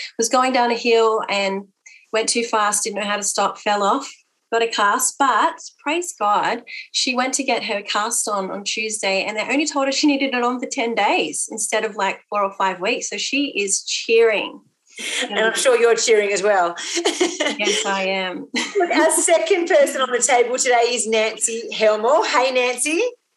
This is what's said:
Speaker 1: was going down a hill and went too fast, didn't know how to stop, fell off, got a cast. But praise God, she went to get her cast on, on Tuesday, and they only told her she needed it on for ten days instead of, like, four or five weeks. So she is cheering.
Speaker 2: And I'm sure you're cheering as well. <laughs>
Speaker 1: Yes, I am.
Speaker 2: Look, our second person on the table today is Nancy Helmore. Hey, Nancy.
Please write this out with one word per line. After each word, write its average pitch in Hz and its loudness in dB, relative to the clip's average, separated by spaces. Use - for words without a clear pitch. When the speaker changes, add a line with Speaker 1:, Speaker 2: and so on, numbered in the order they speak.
Speaker 1:
was 220 -2
going 254 2
down 240 2
a 233 0
hill 226 4
and 196 -2
went 220 0
too 233 0
fast, 208 0
didn't 202 -6
know 208 -4
how 202 -2
to 202 -6
stop, 202 -2
fell 208 0
off, 226 0
got 226 2
a 233 0
cast. - 0
But 320 2
praise 339 -4
God, 208 0
she 254 -2
went 262 -2
to 277 -4
get 240 -2
her 202 -4
cast 214 -4
on, 196 -2
on 196 -8
Tuesday, 214 -4
and 214 -6
they 214 -4
only 285 0
told 285 -2
her 269 -2
she 302 0
needed 269 2
it 240 0
on 247 -2
for 247 -6
ten 233 -4
days 294 0
instead 214 -4
of, 214 -6
like, 196 -4
four 208 0
or 196 -4
five 185 -2
weeks. 233 -4
So 208 -8
she 269 -2
is 196 -2
cheering. - 2
Speaker 2:
And 202 -2
I'm 220 2
sure 240 4
you're 233 6
cheering 208 4
as 190 0
well. 180 2
<laughs> - -10
Speaker 1:
Yes, 208 -2
I 196 -2
am. 190 -4
Speaker 2:
Look, 349 0
our 311 4
second 339 2
person 285 4
on 247 0
the 240 0
table 247 2
today 233 4
is 226 -2
Nancy 220 -2
Helmore. 220 2
Hey, 269 2
Nancy. 254 0